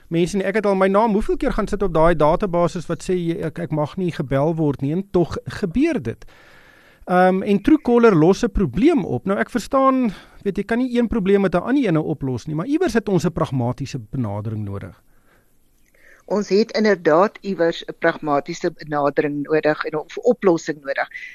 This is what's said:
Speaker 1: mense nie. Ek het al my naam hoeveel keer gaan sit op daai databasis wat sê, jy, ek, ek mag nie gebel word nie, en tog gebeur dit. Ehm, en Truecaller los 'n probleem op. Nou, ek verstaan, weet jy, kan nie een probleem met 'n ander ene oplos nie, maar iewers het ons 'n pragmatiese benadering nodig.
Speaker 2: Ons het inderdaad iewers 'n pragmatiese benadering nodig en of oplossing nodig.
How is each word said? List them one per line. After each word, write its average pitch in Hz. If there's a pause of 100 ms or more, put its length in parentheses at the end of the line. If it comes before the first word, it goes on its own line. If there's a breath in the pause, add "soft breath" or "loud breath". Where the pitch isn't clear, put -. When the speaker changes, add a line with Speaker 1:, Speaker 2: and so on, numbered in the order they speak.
Speaker 1:
mense 170
nie. 190
Ek 196
het 208
al 202
my 190
naam 208
hoeveel 220
keer 254
gaan 202
sit 208
op 185
daai 160
databasis 170
wat 165
sê, 190
jy, 165
ek, 160
ek 170
mag 151
nie 180
gebel 139
word 151
nie, 139
en 190
tog 175 (120)
gebeur 233
dit. 113 (840 soft breath)
Ehm, 185
en 202
Truecaller 240
los 175
'n 240
probleem 202
op. -
Nou, 202
ek 226
verstaan, 262 (300 loud breath)
weet 202
jy, 202
kan 233
nie 240
een 240
probleem 202
met 180
'n 175
ander 262
ene 160
oplos 131
nie, 156
maar 160
iewers 294
het 226
ons 185
'n 170
pragmatiese 135 (120)
benadering 107
nodig. 98 (1200 soft breath)
Speaker 2:
Ons 196
het 214
inderdaad 185
iewers 170
'n 160
pragmatiese 156
benadering 147
nodig 151
en 156
of -
oplossing 165
nodig. 139 (260 loud breath)